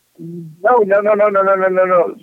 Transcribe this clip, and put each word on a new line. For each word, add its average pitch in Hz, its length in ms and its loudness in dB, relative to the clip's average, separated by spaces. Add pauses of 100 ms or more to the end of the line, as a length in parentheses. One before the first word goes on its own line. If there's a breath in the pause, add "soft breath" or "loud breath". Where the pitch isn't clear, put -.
(180)
no, 170 600 -4
no, 202 220 2
no, 208 140 0
no, 208 140 2
no, 196 140 0
no, 196 120 2
no, 190 140 0
no, 185 160 0
no. 180 380 0